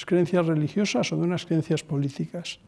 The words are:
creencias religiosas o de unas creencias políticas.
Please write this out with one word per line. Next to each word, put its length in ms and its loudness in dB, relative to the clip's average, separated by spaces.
creencias 420 2
religiosas 680 0
o 40 0
de 60 0
unas 240 0
creencias 380 0
políticas. 840 -4